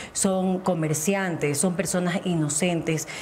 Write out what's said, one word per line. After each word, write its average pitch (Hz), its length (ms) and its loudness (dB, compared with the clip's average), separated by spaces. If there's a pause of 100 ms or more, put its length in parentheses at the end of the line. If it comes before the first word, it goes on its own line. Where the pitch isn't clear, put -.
(120)
son 185 480 2
comerciantes, 160 960 0
son 180 160 2
personas 180 500 0
inocentes. 165 840 0 (140)